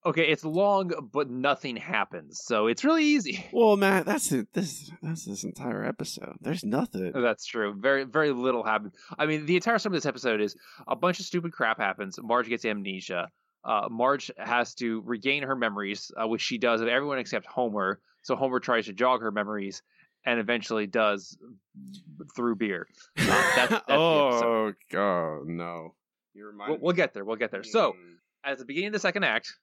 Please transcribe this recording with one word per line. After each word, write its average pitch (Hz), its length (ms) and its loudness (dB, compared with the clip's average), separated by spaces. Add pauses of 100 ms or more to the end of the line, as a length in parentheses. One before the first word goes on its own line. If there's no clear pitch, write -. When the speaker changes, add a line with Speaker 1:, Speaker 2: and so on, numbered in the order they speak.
Speaker 1:
Okay, 156 220 4
it's 156 160 2
long, 190 480 2 (200)
but 143 160 0
nothing 127 460 0
happens, 92 720 -4
so 110 240 4
it's 120 160 0
really 320 200 4
easy. 196 440 2
<laughs> - 40 -14
Speaker 2:
Well, 220 240 6
Matt, 196 300 4
that's - 220 0
the, 127 240 0
this, 151 400 -6 (100)
that's 165 220 -6
this - 180 -10
entire 110 420 -6
episode. - 560 -8
There's - 240 -4
nothing. 104 500 -2
Speaker 1:
That's 120 300 0
true. 104 320 -4
Very, 135 280 2
very 147 260 2
little 123 320 2
happened. 107 300 0 (260)
I 151 80 2
mean, 156 200 -2
the 175 100 4
entire 220 240 2
sum 202 120 -2
of 175 40 0
this 147 100 0
episode 120 340 2
is 104 140 0 (320)
a - 80 0
bunch 175 240 2
of 185 80 -10
stupid 170 260 -2
crap 113 280 0
happens. 95 420 -2
Marge 117 260 2
gets 117 160 -2
amnesia. 95 640 -4 (360)
Uh, 107 260 0
Marge 127 480 0
has 120 380 0
to 113 280 -2
regain 123 380 -2
her 135 140 -2
memories, 101 600 -4
uh, 110 120 -2
which 110 140 -2
she 123 160 -4
does 117 220 2
of 113 60 0
everyone 135 320 0
except 113 280 -6
Homer. 104 540 -2 (220)
So 127 140 -2
Homer 127 240 0
tries 117 260 0
to 104 60 -10
jog 120 300 2
her 110 100 -2
memories 101 500 -4 (420)
and 120 140 2
eventually 110 480 -2
does 104 500 0 (1000)
through 120 200 0
beer. 98 300 -2 (320)
Uh, - 60 0
that's, - 320 4
that's 127 140 4
the 214 220 0
episode. - 0 -
Speaker 2:
<laughs> - 0 -
Oh, 123 800 4 (180)
God, 85 560 0
no. 85 480 -8 (400)
You 104 120 -20
remind 104 240 -10
Speaker 1:
We'll, 156 100 -2
we'll 165 140 2
get 165 200 2
there. 101 100 -8
We'll 110 120 -4
get 110 140 -2
there. 98 140 -8
So, 190 280 2
Speaker 2:
Mm. 87 220 -18 (380)
Speaker 1:
at 127 60 -6
the 131 60 -14
beginning 151 240 -4
of 214 60 -6
the 208 60 -2
second 190 240 0
act 110 280 0 (100)